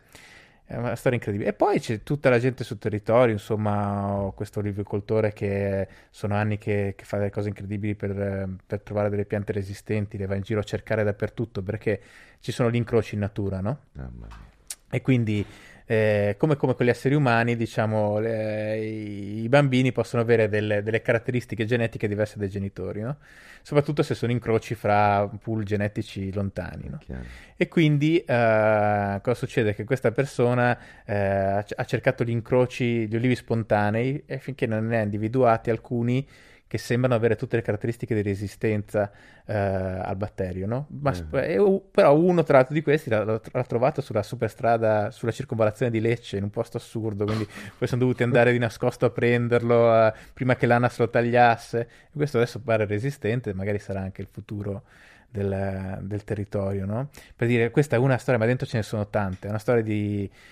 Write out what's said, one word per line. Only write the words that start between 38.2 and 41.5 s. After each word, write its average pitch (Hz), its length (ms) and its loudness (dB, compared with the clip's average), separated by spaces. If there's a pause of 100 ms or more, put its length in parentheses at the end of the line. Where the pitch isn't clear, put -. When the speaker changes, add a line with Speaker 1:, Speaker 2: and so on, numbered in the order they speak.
Speaker 1:
resistenza, 101 920 -2 (340)
eh, 107 80 -6
al 95 640 -2
batterio, 95 500 -6
no? 127 200 -4 (140)
Ma 139 120 0
Speaker 2:
Eh. - 20 -4
Speaker 1:
sp-, 82 200 -8
e 127 240 -2